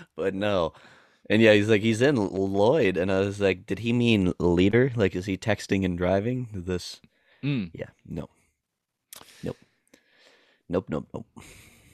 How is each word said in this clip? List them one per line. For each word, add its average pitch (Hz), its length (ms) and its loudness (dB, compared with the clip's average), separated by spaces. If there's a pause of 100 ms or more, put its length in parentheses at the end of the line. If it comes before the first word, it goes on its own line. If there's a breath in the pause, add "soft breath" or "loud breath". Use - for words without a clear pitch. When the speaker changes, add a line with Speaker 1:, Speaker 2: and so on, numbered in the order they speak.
(160 loud breath)
Speaker 1:
But 95 200 -4
no. 95 380 -2 (560 soft breath)
And 110 120 4
yeah, 107 120 8
he's 104 160 4
like, 107 120 4
"He's 113 200 0
in 143 160 2
L-, 98 120 0
Lloyd." 98 680 2
And 92 140 -2
I 95 80 2
was 98 220 -2
like, 95 240 0
"Did 95 140 -6
he 117 140 -4
mean 113 460 2
leader? 98 560 4
Like, 98 200 0
is 92 100 -6
he 98 120 -4
texting 101 460 -2
and 90 140 -2
driving? 104 560 -2
This?" 90 480 -10 (420)
Speaker 2:
Mm. 123 300 -6
Speaker 1:
Yeah, - 140 -14 (180)
no. 85 240 -12 (1120)
Nope. - 140 -10 (1120 soft breath)
Nope, 90 200 -4
nope, 73 240 -8
nope. - 120 -12 (680 soft breath)